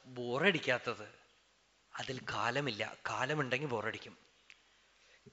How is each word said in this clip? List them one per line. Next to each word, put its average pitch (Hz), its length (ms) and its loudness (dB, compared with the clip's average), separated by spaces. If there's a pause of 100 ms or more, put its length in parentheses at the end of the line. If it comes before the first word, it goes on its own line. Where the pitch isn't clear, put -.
ബോറടിക്കാത്തത്, 123 1120 2 (800)
അതിൽ 127 240 -4 (100)
കാലമില്ല. 113 680 0 (120)
കാലമുണ്ടെങ്കിൽ 131 580 0
ബോറടിക്കും. 113 520 -2 (1160)